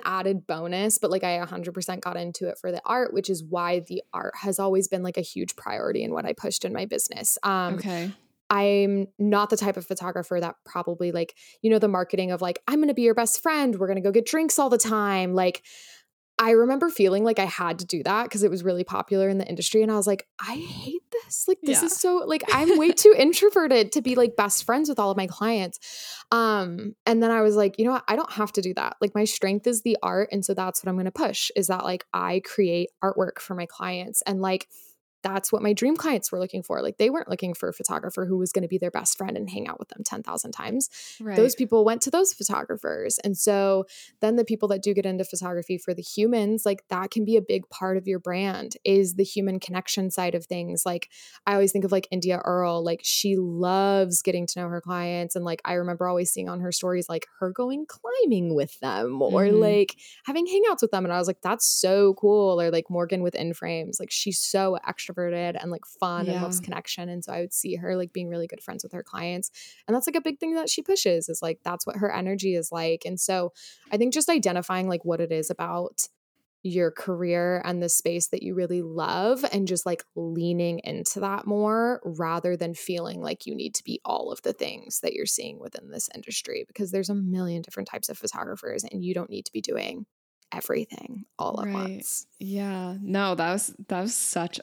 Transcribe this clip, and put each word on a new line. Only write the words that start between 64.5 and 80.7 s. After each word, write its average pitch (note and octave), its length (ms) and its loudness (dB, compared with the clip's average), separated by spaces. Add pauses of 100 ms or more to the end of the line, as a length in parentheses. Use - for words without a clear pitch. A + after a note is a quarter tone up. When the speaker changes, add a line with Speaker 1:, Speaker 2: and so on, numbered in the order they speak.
Speaker 1:
extroverted F3 720 -4
and, F3 120 -6
like, - 160 -10
fun F#3 420 -4
and F3+ 120 -2
loves F3+ 180 -2
Speaker 2:
Yeah. F3+ 60 -10
Speaker 1:
connection. F3 440 -8
And F3 140 -8
so - 100 -10
I E3+ 80 -4
would F3+ 120 -6
see F#3 220 -4
her, F3+ 200 -4
like, F3+ 180 -6
being F3+ 160 -6
really E3+ 180 -6
good - 140 -14
friends - 220 -12
with - 100 -16
her - 100 -10
clients. F3+ 460 -8 (380)
And A3 80 2
that's, B3 120 0
like, D#4+ 80 -4
a E4 60 2
big D#4 180 -4
thing E4 160 -2
that D#4+ 140 -4
she - 140 -2
pushes, F3+ 460 0
is, E3 120 -6
like, E3 220 -4
that's F3 240 -6
what - 100 -6
her G3+ 140 0
energy F#3+ 440 -2
is E3 160 -2
like. E3 340 -2
And F3+ 140 -6
so F3+ 340 -2 (380)
I G#3 60 0
think B3 160 2
just D4+ 160 0
identifying, F#3 580 0
like, F3 180 -2
what E3+ 160 0
it E3 100 -2
is D#3+ 180 -2
about E3+ 580 -4 (560)
your F3 280 0
career F3 720 0
and F3 160 -2
the F3 80 -2
space E3+ 380 0
that - 160 -4
you F#3+ 100 -6
really F3+ 300 -2
love F3+ 680 0
and G3 160 0
just, F3 180 -2
like, F3 180 -4 (120)
leaning E3+ 680 -2